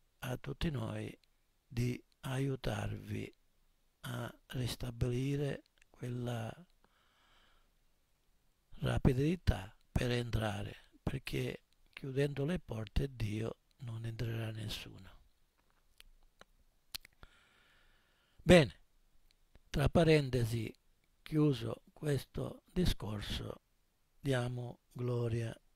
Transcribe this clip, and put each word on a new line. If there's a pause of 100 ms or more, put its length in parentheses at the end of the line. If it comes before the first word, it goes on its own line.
(220)
a
tutti
noi (520)
di (180)
aiutarvi (680)
a
ristabilire (260)
quella (2250)
rapidità (140)
per
entrare (200)
perché (280)
chiudendo
le
porte
Dio (160)
non
entrerà
nessuno. (3250)
Bene, (880)
tra
parentesi, (520)
chiuso (120)
questo (100)
discorso, (560)
diamo (100)
gloria (160)